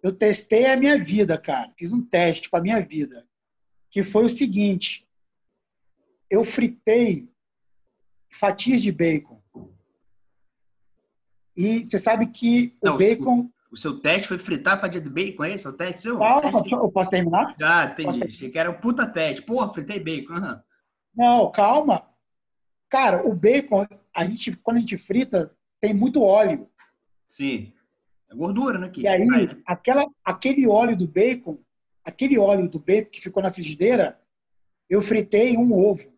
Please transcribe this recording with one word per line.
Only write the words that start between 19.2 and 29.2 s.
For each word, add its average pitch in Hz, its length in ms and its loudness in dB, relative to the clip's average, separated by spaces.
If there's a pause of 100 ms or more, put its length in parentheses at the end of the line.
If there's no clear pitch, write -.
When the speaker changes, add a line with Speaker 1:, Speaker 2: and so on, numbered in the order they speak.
Speaker 2:
Porra, 226 280 -4
fritei 175 260 -10
bacon. 160 340 -10
Aham. 165 300 -10 (500)
Speaker 1:
Não, 240 380 4
calma. 233 560 2 (840)
Cara, 240 380 2
o 214 60 0
bacon, 202 520 2 (300)
a 170 80 -2
gente, 226 340 -6
quando 233 200 -2
a - 20 4
gente 220 180 -4
frita, 196 560 -2 (280)
tem 208 120 0
muito 247 300 2
óleo. 196 460 2 (580)
Speaker 2:
Sim. 117 460 -8 (580)
É - 40 -20
gordura, 202 440 -4
né, 180 100 -10
que - 120 -12
Speaker 1:
E 202 60 0
aí, 190 180 2